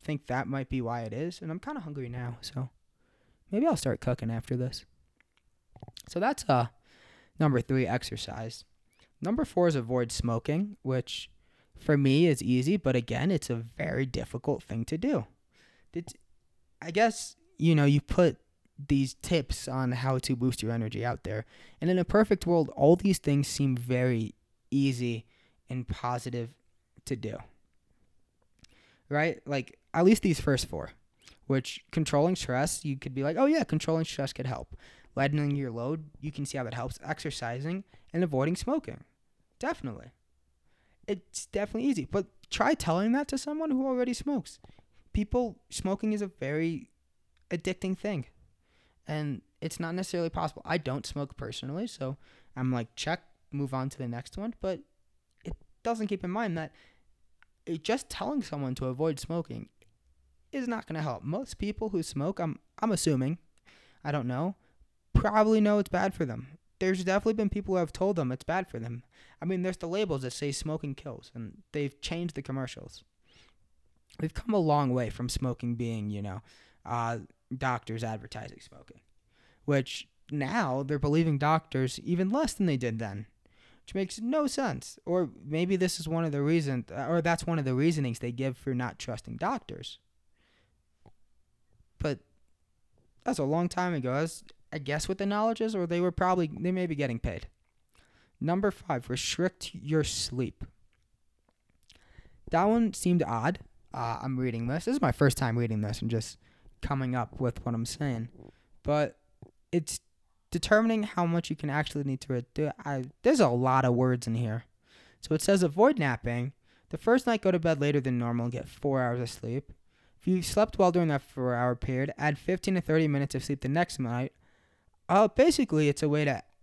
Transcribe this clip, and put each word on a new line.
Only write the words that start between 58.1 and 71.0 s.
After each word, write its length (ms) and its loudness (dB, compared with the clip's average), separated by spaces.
telling 320 -4
someone 320 -4
to 120 -4
avoid 340 -2
smoking 480 -6
is 160 -4
not 220 -4
gonna 140 -4
help. 200 -6
Most 360 -6
people 320 -4
who 120 0
smoke, 380 -4
I'm, 180 -4
I'm 100 2
assuming, 480 2
I 80 -6
don't 160 0
know, 300 -2
probably 460 6
know 180 6
it's 100 2
bad 240 2
for 120 -2
them. 340 -8
There's 240 2
definitely 300 2
been 140 2
people 260 -2
who 40 4
have 140 0
told 240 0
them 160 0
it's 100 -8
bad 260 -2
for 120 -8
them. 240 -8
I 40 -8
mean, 180 0
there's 140 -2
the 100 -8
labels 360 0
that 100 -6
say 180 -4
smoking 460 -6
kills, 360 -14